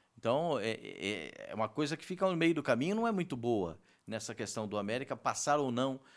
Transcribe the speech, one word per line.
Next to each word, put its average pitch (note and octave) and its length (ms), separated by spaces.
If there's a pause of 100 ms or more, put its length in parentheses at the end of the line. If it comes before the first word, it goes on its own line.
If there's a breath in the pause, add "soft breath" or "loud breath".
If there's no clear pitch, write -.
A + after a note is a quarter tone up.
(180 soft breath)
Então, C3+ 440
é, A2 100
é, - 800
é - 80
uma G#2+ 120
coisa D3 280
que - 80
fica F#3+ 240
no F3+ 80
meio E3 180
do D3+ 80
caminho, C#3 320
não A3+ 140
é - 20
muito F3+ 260
boa A2 400 (300 soft breath)
nessa A2 280
questão G#2+ 320
do G#2 120
América A2+ 360
passar C3+ 440
ou C#3 120
não C3 300 (160 soft breath)